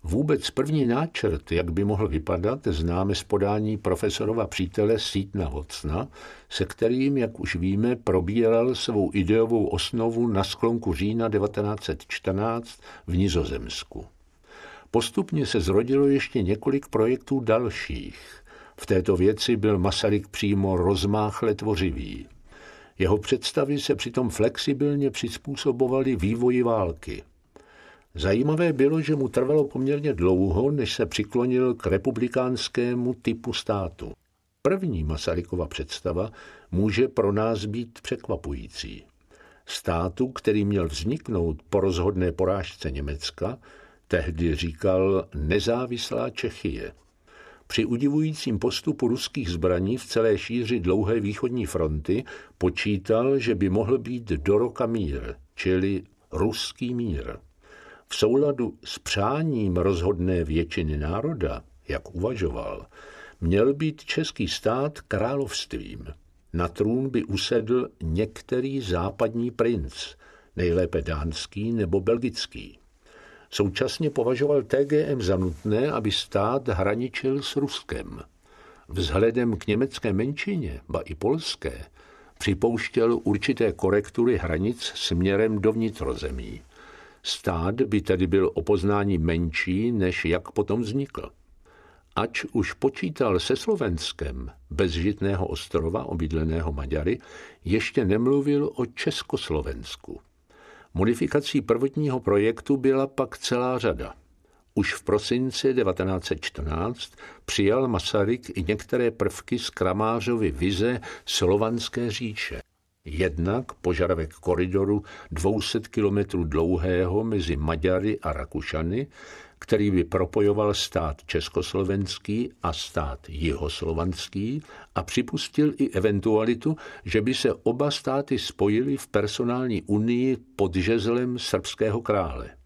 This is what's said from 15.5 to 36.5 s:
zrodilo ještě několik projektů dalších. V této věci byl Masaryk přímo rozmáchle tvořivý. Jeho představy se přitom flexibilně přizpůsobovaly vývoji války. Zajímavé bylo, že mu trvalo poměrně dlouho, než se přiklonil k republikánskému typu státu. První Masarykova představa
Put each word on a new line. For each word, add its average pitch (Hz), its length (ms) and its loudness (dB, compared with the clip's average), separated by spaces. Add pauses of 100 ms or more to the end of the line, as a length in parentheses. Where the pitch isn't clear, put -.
zrodilo 120 460 4
ještě 139 340 2
několik 110 460 0
projektů 127 520 0
dalších. - 1040 -2 (340)
V - 80 -14
této 92 320 4
věci 107 400 4
byl 104 220 2
Masaryk 101 480 2
přímo 98 500 0
rozmáchle 101 800 2
tvořivý. 85 720 -2 (720)
Jeho 95 180 6
představy 139 640 0
se 139 160 0
přitom 123 340 -2
flexibilně 139 800 0
přizpůsobovaly 131 1040 0
vývoji 117 480 2
války. 104 600 0 (920)
Zajímavé 139 580 4
bylo, 143 280 4
že 147 140 2
mu 135 120 0
trvalo 139 400 2
poměrně 143 460 0
dlouho, 92 580 4
než 135 220 0
se 113 120 0
přiklonil 127 680 2
k - 140 -4
republikánskému 123 1300 0
typu 117 400 -4
státu. 101 600 -4 (480)
První 156 420 0
Masarykova 82 640 -2
představa 90 640 -4 (400)